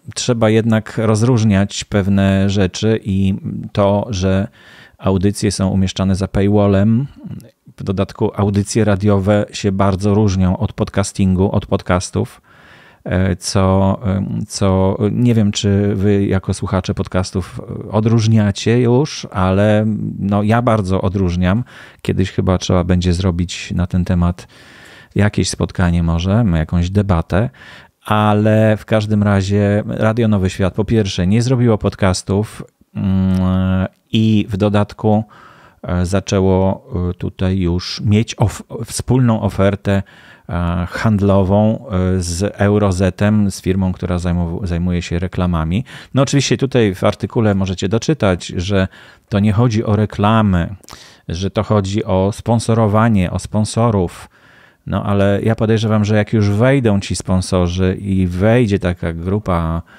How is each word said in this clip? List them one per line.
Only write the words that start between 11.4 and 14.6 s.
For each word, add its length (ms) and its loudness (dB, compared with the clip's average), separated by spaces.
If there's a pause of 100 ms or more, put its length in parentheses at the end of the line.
od 140 -2
podcastów, 760 -4 (640)
e, 320 0
co, 720 0
e, 200 -2 (220)
co 500 0 (140)